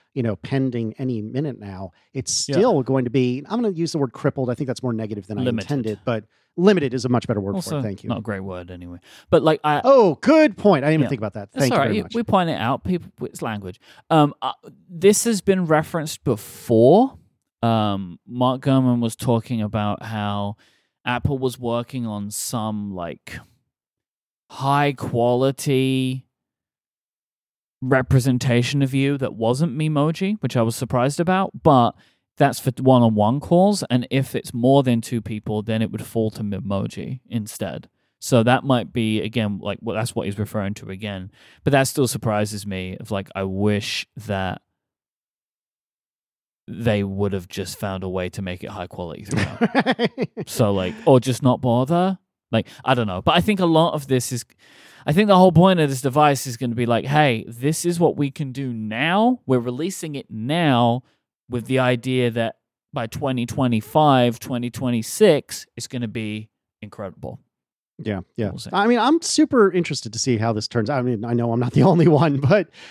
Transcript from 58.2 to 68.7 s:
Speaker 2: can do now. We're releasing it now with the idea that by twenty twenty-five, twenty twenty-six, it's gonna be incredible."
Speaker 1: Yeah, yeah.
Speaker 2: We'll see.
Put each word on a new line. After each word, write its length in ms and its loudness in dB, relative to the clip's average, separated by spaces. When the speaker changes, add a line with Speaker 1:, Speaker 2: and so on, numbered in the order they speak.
Speaker 2:
can 220 -8
do 200 -8
now. 720 0
We're 120 2
releasing 560 -6
it 160 -12
now 720 2
with 180 -6
the 120 0
idea 540 0
that 240 -4
by 140 -6
twenty 400 -4
twenty-five, 920 2
twenty 300 -6
twenty-six, 960 0
it's 100 -12
gonna 220 -8
be 400 -8
incredible." 580 -14
Speaker 1:
Yeah, 220 -4
yeah. 140 -2
Speaker 2:
We'll 80 -12
see. 140 -12